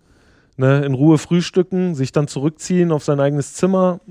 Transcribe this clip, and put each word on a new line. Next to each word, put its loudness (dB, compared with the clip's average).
ne, 2
in -2
Ruhe 4
frühstücken, -2
sich -4
dann 0
zurückziehen -2
auf -2
sein -2
eigenes -2
Zimmer 0